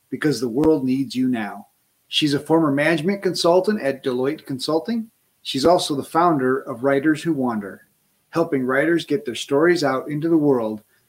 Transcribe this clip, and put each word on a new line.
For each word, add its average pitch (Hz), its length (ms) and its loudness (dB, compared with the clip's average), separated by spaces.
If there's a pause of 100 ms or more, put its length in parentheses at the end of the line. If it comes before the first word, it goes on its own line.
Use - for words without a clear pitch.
(100)
because 131 300 -2
the 123 80 -2
world 147 360 2
needs 127 300 -2
you 127 140 0
now. 104 400 -4 (400)
She's 147 260 0
a 139 60 -2
former 160 320 2
management 165 500 0
consultant 180 580 2
at 135 220 -4
Deloitte 131 420 -2
Consulting. 160 640 -4 (340)
She's 135 220 -4
also 165 300 4
the 131 80 -4
founder 139 580 2
of 123 220 -10
Writers 139 400 2
Who 165 100 -2
Wander, 107 540 -4 (440)
helping 160 340 -2
writers 151 420 0
get 143 180 -2
their 117 120 -8
stories 156 480 2
out 131 240 -2
into 151 200 -4
the 165 80 4
world, 120 460 2 (260)